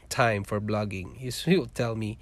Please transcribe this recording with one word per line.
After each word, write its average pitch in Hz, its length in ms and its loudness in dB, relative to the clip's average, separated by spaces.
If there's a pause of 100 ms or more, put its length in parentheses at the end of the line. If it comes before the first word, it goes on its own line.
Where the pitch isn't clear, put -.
time 113 340 2
for 104 160 -2
blogging, 104 640 -4
you 131 60 -8
s-, - 180 -6
you 180 140 6
will 120 80 -4
tell 120 280 -2
me, 110 260 -4